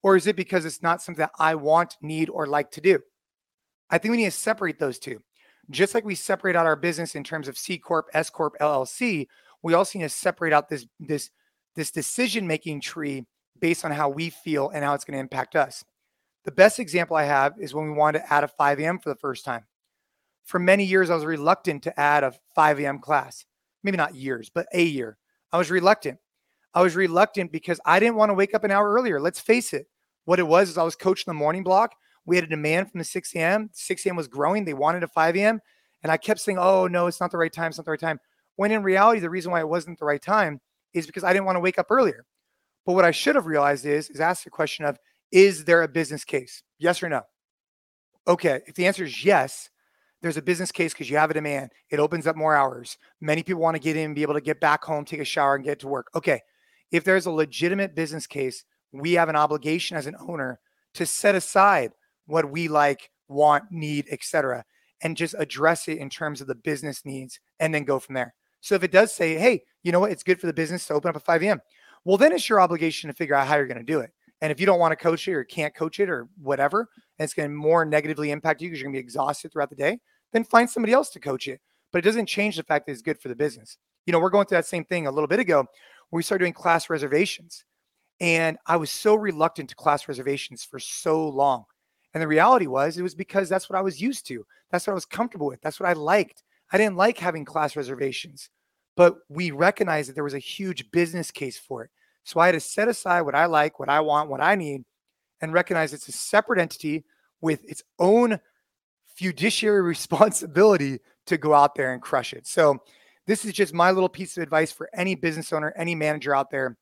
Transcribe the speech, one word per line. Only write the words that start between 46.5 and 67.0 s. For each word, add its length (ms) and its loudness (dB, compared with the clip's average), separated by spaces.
Yes 240 0
or 40 -8
no? 140 -4
Okay, 400 2
if 80 -20
the 140 2
answer 160 -2
is 200 -10
yes, 460 2
there's 140 -4
a 60 -6
business 300 -2
case 200 -2
'cause 160 -12
you 100 0
have 120 4
a 40 -2
demand. 360 -6
It 120 -2
opens 260 0
up 80 0
more 220 2
hours. 420 -2
Many 240 -2
people 180 -4
wanna 160 0
get 180 -2
in, 160 -4
be 100 -4
able 120 -2
to 60 -2
get 180 -4
back 260 2
home, 200 -6
take 160 -12
a 40 -6
shower, 300 2
and 80 -4
get 160 -4
to 80 -14
work. 300 -6
Okay, 240 0
if 140 2
there's 220 4
a 40 -2
legitimate 640 -2
business 320 -6
case, 380 -6
we 220 -2
have 160 4
an 80 -2
obligation 600 0
as 120 -6
an 100 -14
owner 400 -8
to 120 -4
set 300 2
aside 560 4
what 240 0
we 160 -4
like, 460 0
want, 420 2
need, 400 -6
et 140 -10
cetera, 400 -4
and 160 -4
just 220 -6
address 480 0
it 120 -8
in 120 -10
terms 300 -8
of 80 -14
the 80 -4
business 480 -8